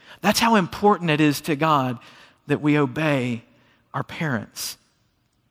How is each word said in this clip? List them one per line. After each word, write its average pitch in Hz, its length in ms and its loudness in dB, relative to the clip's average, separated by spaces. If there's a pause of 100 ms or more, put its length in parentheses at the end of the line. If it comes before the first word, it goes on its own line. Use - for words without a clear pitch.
(200)
That's 202 180 0
how 233 160 4
important 180 560 2
it 147 100 2
is 147 220 2
to 156 140 -2
God 139 420 0 (480)
that 147 140 -2
we 147 180 2
obey 135 640 -2 (500)
our 139 120 -6
parents. - 760 -8 (720)